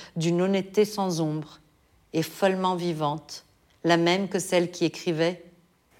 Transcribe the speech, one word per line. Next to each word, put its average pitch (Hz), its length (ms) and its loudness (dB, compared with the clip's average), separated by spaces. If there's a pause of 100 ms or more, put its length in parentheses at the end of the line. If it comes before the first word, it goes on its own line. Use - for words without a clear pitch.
(160)
d'une 170 260 2
honnêteté 190 440 2
sans 190 340 -2
ombre, 156 400 -4 (540)
et 160 100 0
follement 185 520 0
vivante, 156 680 -4 (400)
la 170 140 4
même 175 320 2
que 190 100 -2
celle 175 320 0
qui 175 140 -2
écrivait. 165 580 -2 (560)